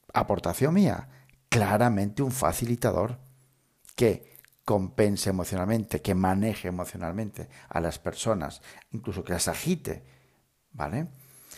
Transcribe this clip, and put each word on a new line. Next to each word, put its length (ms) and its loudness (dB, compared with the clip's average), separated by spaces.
aportación 600 2
mía, 340 4
claramente 760 2
un 80 0
facilitador 880 0
que 380 2
compense 640 2
emocionalmente, 720 -2
que 140 0
maneje 540 0
emocionalmente 800 -8
a 100 -2
las 200 -2
personas, 640 -4
incluso 320 -8
que 100 -6
las 140 -2
agite, 560 -4
¿vale? 360 -6